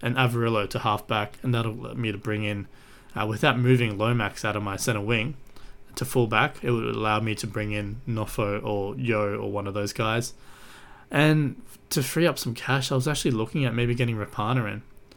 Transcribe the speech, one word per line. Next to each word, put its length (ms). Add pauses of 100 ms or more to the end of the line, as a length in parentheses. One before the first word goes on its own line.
and 140
Averillo 540
to 100
halfback, 640
and 100
that'll 220
let 220
me 160
to 40
bring 280
in, 220 (460)
uh, 120
without 340
moving 380
Lomax 480
out 100
of 80
my 140
centre 240
wing 340 (600)
to 100
fullback, 580
it 80
would 240
allow 240
me 160
to 100
bring 280
in 340
Nofo 560
or 320
Yo 400
or 160
one 160
of 60
those 180
guys. 420 (800)
And 500 (280)
to 120
free 240
up 140
some 140
cash, 360
I 60
was 120
actually 240
looking 340
at 80
maybe 200
getting 220
Rapana 560
in, 120 (340)